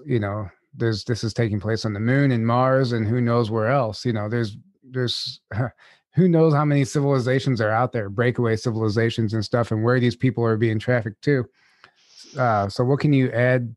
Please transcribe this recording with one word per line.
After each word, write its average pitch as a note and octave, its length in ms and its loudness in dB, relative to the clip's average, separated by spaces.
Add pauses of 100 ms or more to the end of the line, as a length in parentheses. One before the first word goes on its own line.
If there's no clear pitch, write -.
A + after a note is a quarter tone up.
you C3 140 0
know, G#2 280 -6 (260)
there's, A#2 300 -2
this A#2+ 200 -4
is A2 100 -4
taking G#2+ 260 -2
place G#2+ 260 -4
on G#2+ 80 -4
the G2+ 60 -6
moon C3+ 320 2
and A2+ 160 0
Mars C3 460 2
and A2 140 -2
who A#2+ 140 0
knows A#2 300 0
where A2 160 0
else, A#2+ 380 -2
you A#2 80 0
know, G#2+ 160 -4
there's, A2+ 280 -4 (260)
there's, B2+ 560 -6 (120)
<laughs> - 640 -8
who F#3 120 4
knows D#3+ 260 4
how C#3+ 120 2
many C#3+ 200 2
civilizations C3 720 0
are A2 120 0
out A#2+ 200 0
there, G#2 180 -4
breakaway A#2 460 0
civilizations A2 800 0
and A2 100 -2
stuff, A#2 280 0
and A2 120 0
where B2 160 2
these A#2+ 160 2
people A#2 280 0
are A2+ 140 2
being A2 220 0
trafficked A2+ 440 -2
to. C#3 220 0 (920)
Uh, A2 320 2
so B2 140 -2
what C3+ 160 2
can D3+ 140 2
you C3 180 2
add A#2+ 460 0